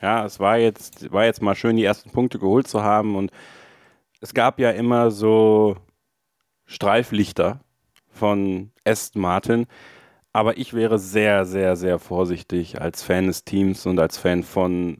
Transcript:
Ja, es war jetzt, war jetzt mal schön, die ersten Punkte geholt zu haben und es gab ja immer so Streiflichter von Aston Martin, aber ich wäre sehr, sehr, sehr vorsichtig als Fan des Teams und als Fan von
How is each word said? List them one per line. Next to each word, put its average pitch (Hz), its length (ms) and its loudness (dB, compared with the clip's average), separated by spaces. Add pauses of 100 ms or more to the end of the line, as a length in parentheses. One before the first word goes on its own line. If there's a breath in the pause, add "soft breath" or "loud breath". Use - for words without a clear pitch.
Ja, 107 240 0
es - 120 -14
war 104 200 2
jetzt, - 520 -2
war 98 140 2
jetzt 113 160 0
mal 101 140 0
schön, 113 220 0
die 113 80 2
ersten - 260 -2
Punkte 123 280 -2
geholt 101 300 2
zu 104 140 -2
haben 107 340 0
und 98 140 -4 (880 loud breath)
es - 140 -18
gab 127 260 2
ja 120 100 4
immer 117 400 2
so 107 680 4 (920)
Streiflichter 104 920 -2 (500)
von 98 600 -2 (140)
Aston 107 380 -2
Martin, 101 440 0 (680 soft breath)
aber 110 240 0
ich 123 160 -12
wäre 113 240 0
sehr, 98 480 0
sehr, 92 300 0
sehr 90 220 -2
vorsichtig 87 840 -6
als - 220 -8
Fan 92 240 0
des 90 180 -4
Teams 98 420 -2
und 92 120 0
als 80 200 0
Fan 90 240 0
von 90 580 -4